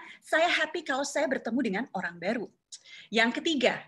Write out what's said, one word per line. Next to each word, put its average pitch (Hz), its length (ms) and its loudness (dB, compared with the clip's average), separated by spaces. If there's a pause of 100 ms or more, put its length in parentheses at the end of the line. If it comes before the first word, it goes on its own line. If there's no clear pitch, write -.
(240)
saya 330 240 4
happy 311 400 0
kalau 277 160 0
saya 294 240 0
bertemu 254 320 -2
dengan 220 320 0
orang 175 240 -6
baru. 196 320 -4 (640)
Yang 226 300 2
ketiga, 247 340 2 (120)